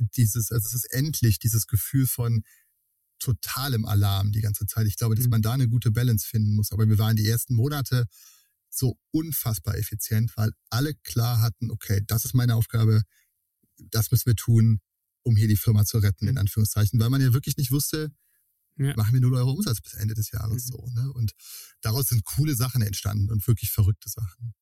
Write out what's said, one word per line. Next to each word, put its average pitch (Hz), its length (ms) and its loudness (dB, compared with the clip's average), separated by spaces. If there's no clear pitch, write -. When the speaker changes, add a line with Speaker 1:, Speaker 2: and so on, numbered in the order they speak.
Speaker 1:
dieses, 113 360 0
also 113 160 -2
es 110 60 -8
ist - 180 -8
endlich 131 480 0
dieses 110 260 0
Gefühl 131 400 0
von 117 380 -2
totalem 127 680 -2
Alarm 98 460 2
die 107 100 0
ganze 104 240 -2
Zeit. 110 200 -2
Ich 101 100 -2
glaube, 113 180 0
dass 113 100 0
Speaker 2:
Mhm. 123 60 2
Speaker 1:
man 110 120 2
da 110 100 0
eine 131 160 2
gute 117 220 2
Balance 117 360 2
finden 107 280 0
muss. 107 180 0
Aber 107 160 2
wir 104 100 4
waren 110 180 2
die 110 100 0
ersten 117 280 -2
Monate 127 520 0
so - 280 -2
unfassbar 135 680 -2
effizient, 107 580 -2
weil 110 140 0
alle 143 260 -2
klar 117 460 -2
hatten, 113 300 -2
okay, 101 360 -2
das 113 180 0
ist - 100 -4
meine 120 220 4
Aufgabe, 110 460 2
das 107 200 0
müssen - 160 2
wir 120 100 4
tun, 113 440 4
um 117 140 2
hier 107 120 4
die 107 80 4
Firma 107 280 2
zu 113 140 0
retten, 101 280 0
in - 80 0
Speaker 2:
Mhm. - 40 -2
Speaker 1:
Anführungszeichen, 107 640 0
weil 113 80 2
man 135 120 2
ja 131 120 4
wirklich - 240 -2
nicht 131 140 -2
wusste, 151 420 -2
Speaker 2:
Ja. 139 200 -2
Speaker 1:
machen 110 180 0
wir 127 60 4
null 127 140 4
Euro 127 180 0
Umsatz 139 280 -2
bis - 140 -18
Ende 107 200 -4
des 107 180 -6
Jahres 123 340 -6
Speaker 2:
Mhm. 127 60 -10
Speaker 1:
so, 127 200 -14
ne? 127 200 -4
Und 117 200 -4
daraus 120 280 -2
sind 117 160 0
coole 147 320 -2
Sachen 123 260 0
entstanden 101 480 -2
und 110 160 -4
wirklich 107 240 0
verrückte 101 400 0
Sachen. 113 500 -10